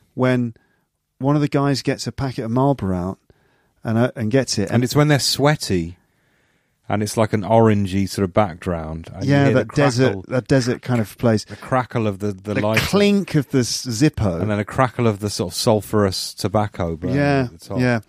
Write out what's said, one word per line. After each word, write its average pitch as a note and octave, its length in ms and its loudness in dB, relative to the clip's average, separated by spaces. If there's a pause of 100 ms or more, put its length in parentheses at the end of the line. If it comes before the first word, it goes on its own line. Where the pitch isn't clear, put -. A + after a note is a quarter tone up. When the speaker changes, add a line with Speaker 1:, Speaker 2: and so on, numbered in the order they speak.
(140)
Speaker 1:
when B2 400 0 (640)
one C#3 160 2
of D3+ 80 2
the D3 60 0
guys C#3 340 0
gets C3 240 -4
a A#2+ 60 -6
packet C3+ 320 -6
of A2+ 80 -6
Marlboro B2+ 440 2
out F2+ 220 -6 (640)
and, A2+ 160 0
uh, B2+ 160 2
and G#2+ 160 -4
gets C3 260 0
it. G2 140 -2
Speaker 2:
And A#2+ 140 2
it's B2 100 -6
when D3 140 4
they're C#3+ 100 4
sweaty G2+ 800 -2 (920)
and G#2 140 -2
it's G#2 140 -4
like A2 160 0
an G#2+ 100 0
orangey G2+ 680 2
sort - 160 -4
of F2 80 -4
background. E2 800 -4
And - 120 -10
you C#3 80 2
Speaker 1:
Yeah, C#3+ 140 4
Speaker 2:
hear C3+ 80 4
the B2 100 2
Speaker 1:
that A2+ 100 -12
desert, C3+ 380 4
Speaker 2:
crackle, F#2+ 160 -8
Speaker 1:
that - 180 -2
desert B2 360 2
kind B2 180 -2
of - 180 -6
place. A2+ 260 2
Speaker 2:
the G#2+ 120 -16
crackle B2 500 -2
of G2 140 -4
the, G#2 120 -2
the G2 220 -8
Speaker 1:
The C3 60 0
Speaker 2:
lighter. A2 260 0
Speaker 1:
clink G3+ 480 2
of D3 160 2
the C3+ 80 2
s-, - 260 -2
Zippo. A2 560 0
Speaker 2:
And G2+ 80 -2
then G#2 120 -2
a G#2 40 -4
crackle A#2+ 440 0
of G2+ 100 0
the G#2 100 -4
sort F#2 240 -6
of - 40 -10
sulphurous G#2 760 0
tobacco G2+ 640 -2
burn B2 200 -4
Speaker 1:
Yeah, C#3 360 0
Speaker 2:
at E2 60 -20
the - 80 -20
top. G2+ 140 -4
Speaker 1:
yeah. B2 280 2